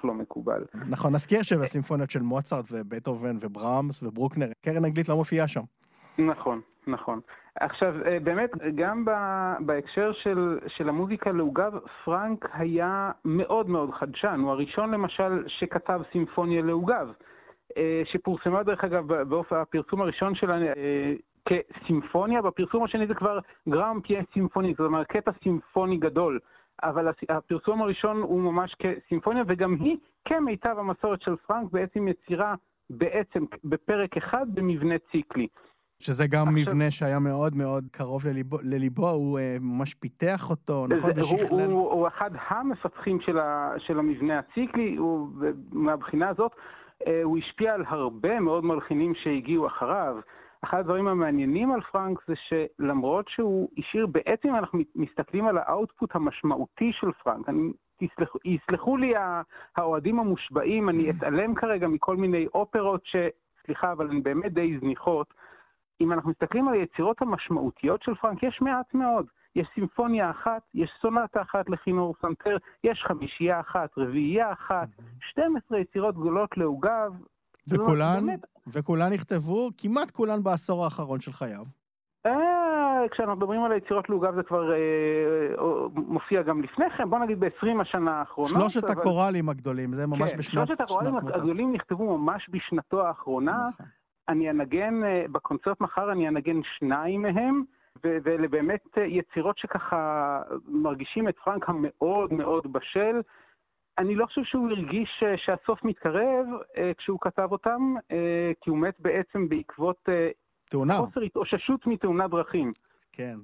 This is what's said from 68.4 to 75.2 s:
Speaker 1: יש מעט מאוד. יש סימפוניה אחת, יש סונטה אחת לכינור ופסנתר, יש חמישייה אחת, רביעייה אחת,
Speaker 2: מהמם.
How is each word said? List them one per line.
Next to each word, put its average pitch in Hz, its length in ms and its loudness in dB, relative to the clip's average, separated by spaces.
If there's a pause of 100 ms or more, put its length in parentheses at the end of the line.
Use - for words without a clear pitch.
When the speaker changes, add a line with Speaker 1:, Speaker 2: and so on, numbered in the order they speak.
Speaker 1:
יש 247 200 0
מעט 254 320 0
מאוד. 240 320 2 (300)
יש 170 180 0
סימפוניה 220 560 0
אחת, 226 320 -2 (120)
יש 160 160 0 (100)
סונטה 226 420 2
אחת 190 280 -2
לכינור 180 400 0
ופסנתר, 170 460 -2 (280)
יש 233 240 0
חמישייה 170 520 0
אחת, 160 380 -4
רביעייה 151 540 0
אחת, 175 360 -2 (100)
Speaker 2:
מהמם. - 120 -20 (100)